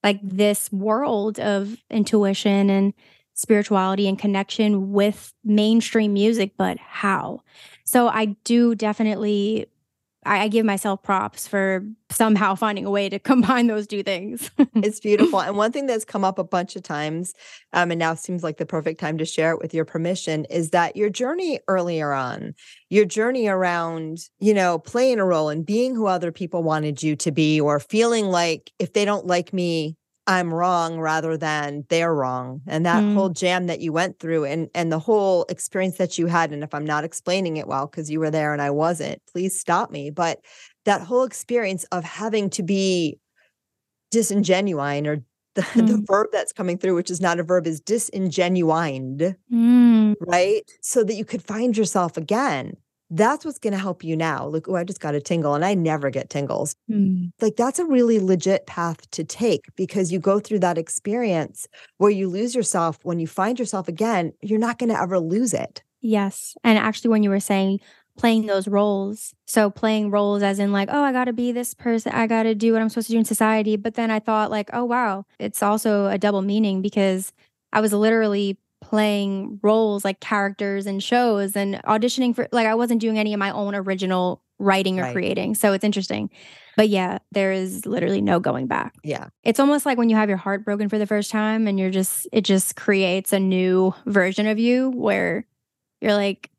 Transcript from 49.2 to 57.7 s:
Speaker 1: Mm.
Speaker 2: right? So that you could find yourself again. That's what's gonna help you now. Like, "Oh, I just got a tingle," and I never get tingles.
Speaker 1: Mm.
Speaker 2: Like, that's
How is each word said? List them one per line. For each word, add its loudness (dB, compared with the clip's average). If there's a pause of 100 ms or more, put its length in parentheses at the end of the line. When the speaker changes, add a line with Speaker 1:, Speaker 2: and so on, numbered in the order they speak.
Speaker 1:
Mm. 6
Speaker 2:
right? 2 (180)
So 2
that 0
you -4
could -8
find -2
yourself 0
again. -2 (340)
That's 2
what's -10
gonna -2
help -6
you -2
now. -2
Like, -4
"Oh, -2
I 0
just -10
got -4
a -2
tingle," 0
and 0
I 2
never 0
get -6
tingles. -4 (140)
Speaker 1:
Mm. 0 (100)
Speaker 2:
Like, 0
that's 0